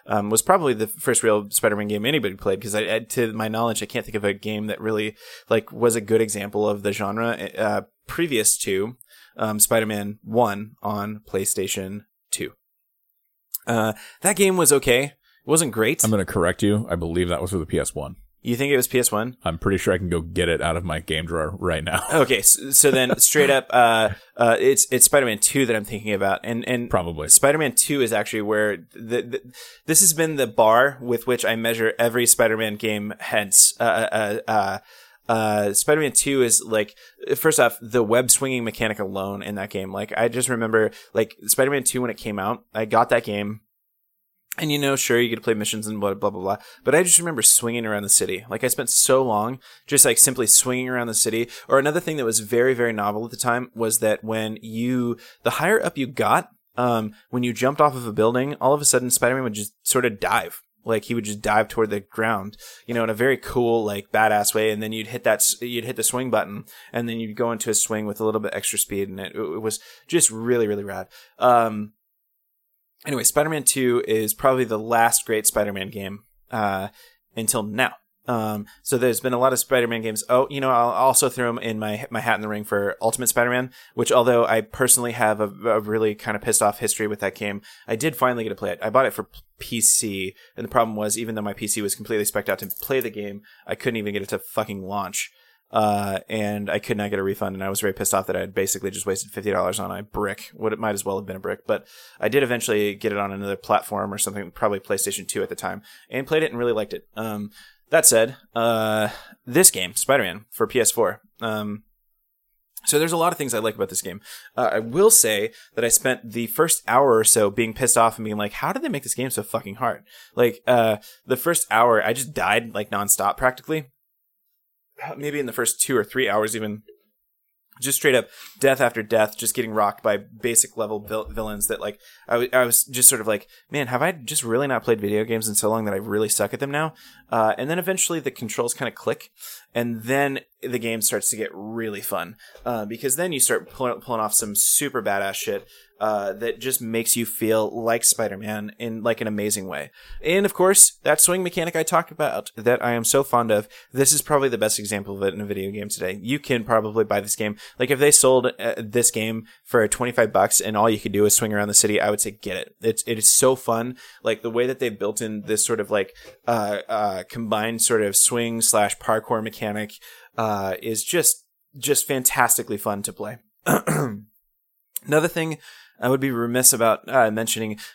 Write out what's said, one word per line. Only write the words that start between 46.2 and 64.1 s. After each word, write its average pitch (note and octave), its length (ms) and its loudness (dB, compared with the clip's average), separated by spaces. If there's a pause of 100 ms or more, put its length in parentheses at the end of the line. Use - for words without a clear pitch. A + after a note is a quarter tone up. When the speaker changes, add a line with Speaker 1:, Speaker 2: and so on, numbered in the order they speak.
Speaker 1:
blah, G2 100 -8
blah. F#2+ 160 -2 (260)
But C3+ 140 4
I F3+ 80 4
just E3+ 160 6
remember E3 220 -2
swinging A#2 440 2
around G#2 160 -2
the G2+ 60 -4
city. F#2+ 420 0
Like, A2 140 -4
I B2+ 40 0
spent B2 220 -4
so C3+ 320 4
long A#2 380 0 (260)
just, - 180 4
like, A#2 140 6
simply B2+ 300 4
swinging B2+ 400 2
around B2 180 -2
the A2 80 -6
city. A2+ 340 -2 (200)
Or C3+ 100 4
another D3+ 220 2
thing D#3+ 160 -6
that C3+ 80 -2
was A2+ 160 0
very, A#2+ 340 2
very A#2 180 0
novel G#2 320 -2
at A2+ 60 -10
the G#2+ 60 -14
time B2 360 -2
was A2 280 -2
that G#2+ 240 0
when A2 360 -4
you, A#2+ 560 -2 (280)
the A#2+ 60 0
higher F#3 300 2
up - 160 -4
you C3+ 120 -4
got, B2 400 2 (280)
um, A2+ 380 0 (140)
when B2 160 -2
you A#2+ 80 -2
jumped C3 280 0
off D3 140 4
of B2 100 -8
a A2 80 -6
building, B2 480 2
all C3+ 140 4
of D3 60 2
a C#3+ 40 -2
sudden B2 280 2
Spider-Man C3 320 2
would A2 100 -4
just G#2 200 -8 (100)
sort B2+ 200 2
of A2 140 -2
dive. F2+ 460 -2 (180)
Like, A2 220 -2
he A#2+ 100 -6
would A#2 100 -2
just G#2 180 -8
dive G#2+ 260 2
toward A2+ 220 0
the G#2 100 -4
ground, G#2 560 -4 (300)
you A#2+ 80 -6
know, A#2 100 0
in A2 60 0
a G#2+ 40 -4
very B2 220 2
cool, A#2 480 0
like, G#2 260 -6